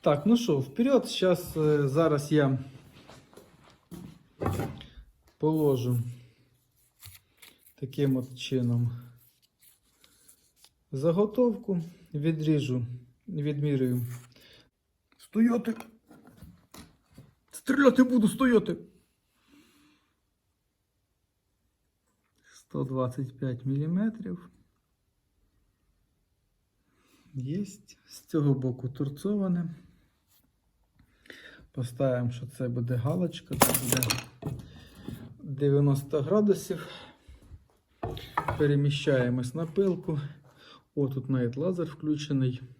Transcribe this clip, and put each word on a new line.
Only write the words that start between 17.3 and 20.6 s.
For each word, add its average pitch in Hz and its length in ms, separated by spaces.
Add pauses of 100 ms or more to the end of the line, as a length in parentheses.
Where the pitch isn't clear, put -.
Стріляти 262 520
буду, 247 260
стояти! 226 480 (3750)